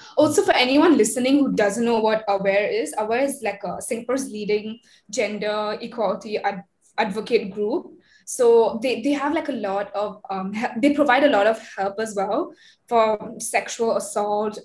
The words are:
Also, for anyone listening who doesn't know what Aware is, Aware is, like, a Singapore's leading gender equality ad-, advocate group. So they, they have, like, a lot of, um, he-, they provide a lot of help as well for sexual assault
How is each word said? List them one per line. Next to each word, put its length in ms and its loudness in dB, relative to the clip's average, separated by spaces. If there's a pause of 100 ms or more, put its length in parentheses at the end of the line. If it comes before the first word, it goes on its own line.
(180)
Also, 240 4
for 100 4
anyone 460 6
listening 420 2
who 140 2
doesn't 320 2
know 160 2
what 260 2
Aware 400 2
is, 300 -2
Aware 240 0
is, 200 -4
like, 220 -6
a 180 -8
Singapore's 480 -4
leading 480 -4 (320)
gender 720 -4
equality 580 -4
ad-, 280 -6 (320)
advocate 560 -2
group. 440 -4 (280)
So 580 4
they, 180 -2
they 120 0
have, 180 -2
like, 160 -2
a 60 -4
lot 420 -4
of, 340 -6
um, 220 -6
he-, 300 -4
they 120 6
provide 300 4
a 60 8
lot 180 4
of 180 -2 (120)
help 240 -4
as 120 -6
well 400 -4 (360)
for 500 0
sexual 560 -2
assault 680 -4